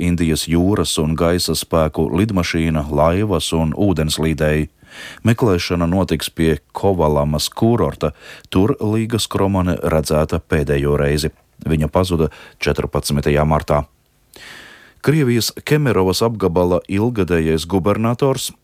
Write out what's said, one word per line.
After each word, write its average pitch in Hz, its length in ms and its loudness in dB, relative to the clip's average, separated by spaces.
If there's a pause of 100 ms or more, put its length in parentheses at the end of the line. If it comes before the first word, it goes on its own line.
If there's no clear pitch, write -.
Indijas 85 480 0
jūras 87 480 0
un 78 160 0
gaisa 85 400 0
spēku 80 560 0
lidmašīna, 82 800 0
laivas 85 640 0
un 80 240 0
ūdenslīdēji. 78 920 0 (580)
Meklēšana 92 560 2
notiks 85 480 0
pie 80 240 2 (160)
Kovalamas 76 800 0
kūrorta. 95 600 0 (340)
Tur 95 320 2
Līga 110 400 -2
Skromane 95 560 0
redzēta 78 640 0
pēdējo 71 560 0
reizi. 73 380 0 (340)
Viņa 78 240 0
pazuda 87 400 0 (320)
četrpadsmitajā 73 800 0
martā. 76 400 0 (1160)
Krievijas 123 460 2 (180)
Kemerovas 104 560 2
apgabala 92 640 0
ilgadējais 87 800 0
gubernators 107 880 0 (120)